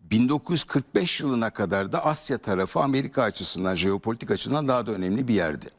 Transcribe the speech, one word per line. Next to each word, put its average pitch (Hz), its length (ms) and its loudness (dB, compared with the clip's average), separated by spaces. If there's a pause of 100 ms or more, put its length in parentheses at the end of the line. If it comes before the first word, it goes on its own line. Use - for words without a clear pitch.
bin 110 280 4
dokuz 147 240 0
yüz 160 100 2
kırk - 320 0
beş 185 240 0
yılına 120 300 0
kadar 98 420 -2
da 165 140 0
Asya 147 320 0
tarafı - 420 -2
Amerika 139 440 2
açısından, 92 520 -2
jeopolitik 117 560 -2
açıdan 135 360 -2
daha 127 180 2
da 113 60 -4
önemli 101 360 0
bir 120 60 2
yerdi. 82 320 0 (140)